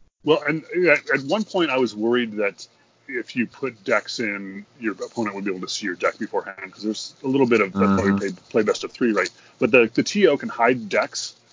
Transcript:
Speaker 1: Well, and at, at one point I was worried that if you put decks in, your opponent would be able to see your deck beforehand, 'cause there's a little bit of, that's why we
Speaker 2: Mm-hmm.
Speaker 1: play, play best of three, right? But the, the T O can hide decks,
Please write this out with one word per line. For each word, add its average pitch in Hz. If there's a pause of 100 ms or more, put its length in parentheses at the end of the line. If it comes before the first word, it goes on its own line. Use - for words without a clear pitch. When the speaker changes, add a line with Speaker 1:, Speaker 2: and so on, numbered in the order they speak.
(240)
Speaker 1:
Well, 151
and 151 (240)
at, 151
at 139
one 202
point 170
I 131
was 120
worried 113
that 101 (400)
if 123
you 120
put 123
decks 113
in, 101 (160)
your 110
opponent 104
would 98
be 98
able 92
to -
see -
your 92
deck 90
beforehand, 98
'cause 95
there's 107
a 143
little 131
bit 117
of, 95
that's 98
why 95
we 98
Speaker 2:
Mm-hmm. 98
Speaker 1:
play, 98 (180)
play 117
best 104
of -
three, 120
right? 92 (300)
But 123
the, 117
the -
T 202
O 143
can 123
hide 117
decks, - (160)